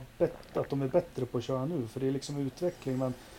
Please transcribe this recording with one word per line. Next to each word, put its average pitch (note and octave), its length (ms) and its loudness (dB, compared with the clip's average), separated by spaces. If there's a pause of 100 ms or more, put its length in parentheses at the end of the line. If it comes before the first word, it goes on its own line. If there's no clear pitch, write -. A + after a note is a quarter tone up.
(180)
bet-, - 400 2
att - 120 0
de C#3 120 2
är C3+ 60 2
bättre C#3 380 2
på B2+ 120 -2
att A#2 60 0
köra C3 220 0
nu, D3 220 0
för A#2+ 120 -6
det C3+ 80 2
är C3+ 40 4
liksom C#3 260 -2
utveckling, C3+ 600 0
men C3 160 2 (260)